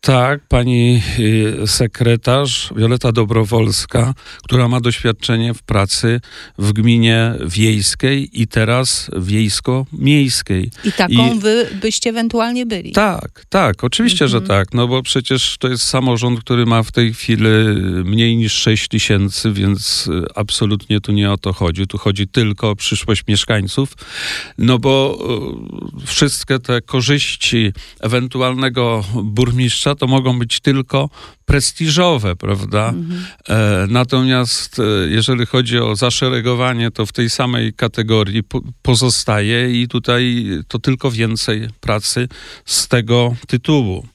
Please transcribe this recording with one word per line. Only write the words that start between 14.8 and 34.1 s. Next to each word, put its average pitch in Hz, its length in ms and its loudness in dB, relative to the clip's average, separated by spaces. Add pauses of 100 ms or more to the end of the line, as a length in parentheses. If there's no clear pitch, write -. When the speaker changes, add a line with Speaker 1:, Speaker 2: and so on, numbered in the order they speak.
Speaker 1:
bo 127 140 0
przecież - 560 -2
to 131 100 -2
jest 123 160 -2
samorząd, 123 560 0
który 120 260 2
ma 113 160 4
w - 100 -6
tej 117 220 2
chwili 110 340 2 (560)
mniej 113 320 2
niż 110 160 0
sześć - 360 0
tysięcy, 101 640 0
więc, 98 540 0
y, 85 280 -4
absolutnie 104 680 -2
tu 104 120 -4
nie 101 200 2
o 98 40 0
to 95 160 -4
chodzi. 87 340 -2
Tu 101 120 -8
chodzi 98 300 -2
tylko 107 420 0
o 101 60 -2
przyszłość - 520 -2
mieszkańców, 107 640 0 (680)
no 123 200 4
bo, 135 400 2 (840)
y, 135 40 -12
wszystkie - 520 0
te 123 220 -2
korzyści 120 920 0 (280)
ewentualnego 123 1040 -2 (200)
burmistrza 120 720 0
to 139 120 -2
mogą 127 320 2
być 117 220 -2
tylko 139 500 0 (340)
prestiżowe, 147 920 0
prawda? 101 520 -2
Speaker 2:
Mhm. 175 360 -6 (240)
Speaker 1:
E, 104 420 2
natomiast, 127 880 0